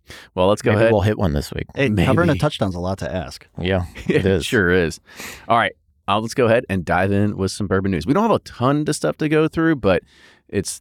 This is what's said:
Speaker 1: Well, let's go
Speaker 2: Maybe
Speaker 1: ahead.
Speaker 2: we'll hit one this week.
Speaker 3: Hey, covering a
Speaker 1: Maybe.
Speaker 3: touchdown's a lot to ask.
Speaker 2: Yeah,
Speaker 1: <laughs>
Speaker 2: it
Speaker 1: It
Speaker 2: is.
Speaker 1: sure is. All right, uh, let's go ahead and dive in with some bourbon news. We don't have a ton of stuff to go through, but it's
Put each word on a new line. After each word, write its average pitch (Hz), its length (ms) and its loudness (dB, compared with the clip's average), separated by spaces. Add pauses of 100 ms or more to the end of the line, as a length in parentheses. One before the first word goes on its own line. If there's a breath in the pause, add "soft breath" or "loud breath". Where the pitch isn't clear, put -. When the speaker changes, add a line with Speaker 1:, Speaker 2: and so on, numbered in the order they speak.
(340 loud breath)
Speaker 1:
Well, 92 140 2
let's 104 140 2
go 120 80 0
Speaker 2:
Maybe 107 140 2
Speaker 1:
ahead. 113 80 6
Speaker 2:
we'll 104 100 2
hit 107 160 0
one 85 160 0
this - 180 -4
week. - 220 -8
Speaker 3:
Hey, 135 160 0
covering 131 400 2
a - 20 2
Speaker 1:
Maybe. 123 60 0
Speaker 3:
touchdown's 98 380 -2
a 87 40 -6
lot 92 200 -4
to 85 140 -8
ask. 73 320 -10 (140)
Speaker 2:
Yeah, 90 240 0 (120)
Speaker 1:
<laughs> - 120 -12
Speaker 2:
it 139 160 0
Speaker 1:
It - 20 4
Speaker 2:
is. 95 200 2
Speaker 1:
sure 107 240 2
is. 87 300 2 (480 loud breath)
All 117 100 4
right, 101 140 0 (360)
uh, 101 120 0
let's 113 140 -8
go 127 120 2
ahead 113 220 4
and 92 160 -2
dive 92 280 0
in 101 240 0
with 95 140 -2
some - 160 -6
bourbon 95 240 0
news. 85 160 -2
We 131 80 2
don't 196 80 2
have 226 100 2
a 113 80 2
ton 143 460 -2
of 151 100 -4
stuff 151 220 -4
to 156 100 -4
go 156 200 2
through, 165 280 0
but 95 260 2 (460 soft breath)
it's - 320 -6